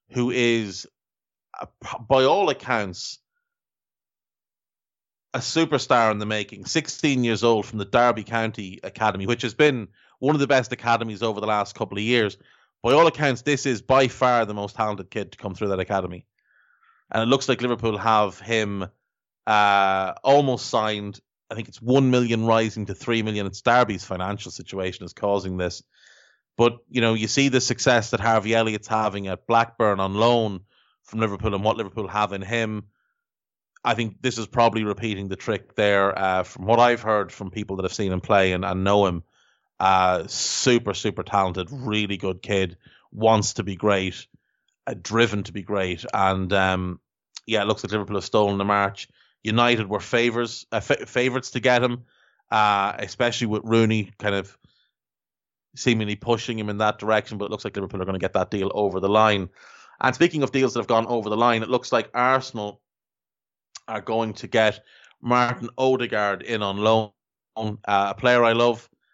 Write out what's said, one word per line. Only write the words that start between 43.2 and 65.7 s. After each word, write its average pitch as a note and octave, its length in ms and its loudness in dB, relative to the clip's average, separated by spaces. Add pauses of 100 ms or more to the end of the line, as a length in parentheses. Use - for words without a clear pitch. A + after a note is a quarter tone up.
to G#2+ 80 -4
be F#2+ 120 -8
great, F#2+ 520 0 (600)
uh, A#2+ 140 -6
driven G#2 420 0
to F2 80 -14
be F#2+ 120 -10
great. F#2 500 -4
And, F#2+ 400 0
um, F#2 460 0 (460)
yeah, A2 180 0
it - 20 -2
looks G#2+ 180 -2
like G2 80 -8
Liverpool G#2 240 -4
have F#2+ 80 -4
stolen G2+ 340 2
the G2 60 0
march. G2+ 460 0 (340)
United A2 460 2
were G2+ 100 -2
favours, A#2 720 -2
uh, A2+ 80 -4
fa-, - 260 -2
favourites B2+ 460 -2
to B2+ 80 -6
get B2 240 4
him, A#2+ 220 -2 (440)
uh, G#2 500 2
especially A#2 480 -2
with G#2+ 180 -4
Rooney A2 520 2
kind G#2 180 -2
of F#2+ 220 -8 (1160)
seemingly A2 400 0
pushing A#2 420 -2
him G#2+ 120 -6
in G2+ 80 -6
that G#2+ 220 0
direction, G#2+ 380 -2
but G2 80 -6
it - 60 -8
looks G#2 140 -8
like G#2 100 -10
Liverpool G2 260 -6
are F#2 40 -6
gonna F#2+ 140 -4
get F#2+ 140 -4
that F#2 180 -2
deal G2 220 -2
over F#2+ 280 -2
the G2 80 0
line. G#2 400 4 (500)
And C3 160 2
speaking D#3 280 2
of B2 100 -2
deals C3 220 0
that - 40 -2
have G#2+ 80 -4
gone A2+ 200 2
over A2+ 220 -2
the G#2+ 60 -2
line, A#2 280 2
it G#2+ 60 -6
looks B2 220 -2
like A2+ 220 0
Arsenal B2 680 -2 (1080)
are A2 140 -6
going A2+ 360 -2
to - 120 -14
get A2 320 2 (420)
Martin A#2+ 560 0